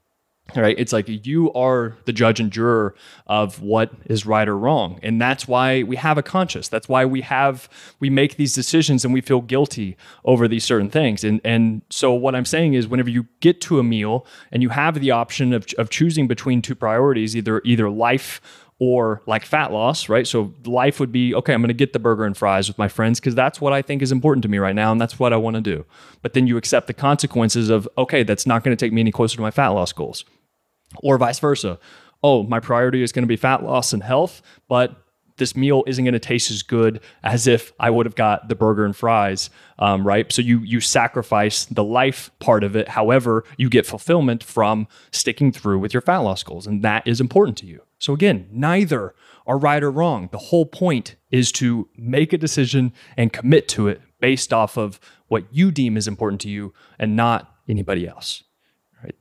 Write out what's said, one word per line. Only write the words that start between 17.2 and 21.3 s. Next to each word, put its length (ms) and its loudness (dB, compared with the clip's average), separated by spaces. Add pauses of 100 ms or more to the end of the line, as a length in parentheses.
either, 300 -2
either 240 2
life 520 -2 (400)
or, 440 2
like, 180 -2
fat 300 -2
loss, 340 -2
right? 180 2
So 280 -4 (100)
life 380 0
would 100 -2
be, 240 0